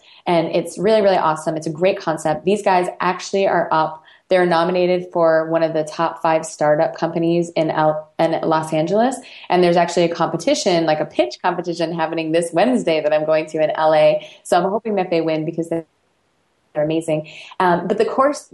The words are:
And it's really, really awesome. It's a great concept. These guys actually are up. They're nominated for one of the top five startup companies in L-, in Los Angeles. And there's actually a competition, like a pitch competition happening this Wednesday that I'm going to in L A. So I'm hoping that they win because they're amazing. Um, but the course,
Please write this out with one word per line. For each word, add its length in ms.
And 200
it's 300
really, 240
really 160
awesome. 380
It's 120
a 40
great 260
concept. 480
These 160
guys 260
actually 480
are 240
up. 320
They're 160
nominated 680
for 380
one 140
of 100
the 100
top 380
five 240
startup 500
companies 560
in 180
L-, 480
in 240
Los 320
Angeles. 420
And 140
there's 120
actually 280
a 120
competition, 720
like 140
a 60
pitch 360
competition 520
happening 380
this 220
Wednesday 480
that 120
I'm 120
going 220
to 140
in 100
L 220
A. 340
So 140
I'm 120
hoping 260
that 140
they 120
win 240
because 240
they're 160
amazing. 560
Um, 280
but 120
the 60
course, 480